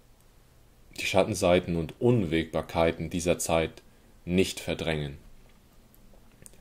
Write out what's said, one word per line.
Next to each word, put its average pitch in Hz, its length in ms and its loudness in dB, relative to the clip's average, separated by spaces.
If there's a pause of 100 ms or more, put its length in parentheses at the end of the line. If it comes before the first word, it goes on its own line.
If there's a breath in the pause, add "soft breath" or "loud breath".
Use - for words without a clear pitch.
(1000)
die - 60 -6
Schattenseiten 90 680 2
und 80 240 -6
Unwägbarkeiten 82 1080 0
dieser 85 300 0
Zeit 82 420 -2 (440 soft breath)
nicht 92 340 0
verdrängen. 78 580 -4 (1400 soft breath)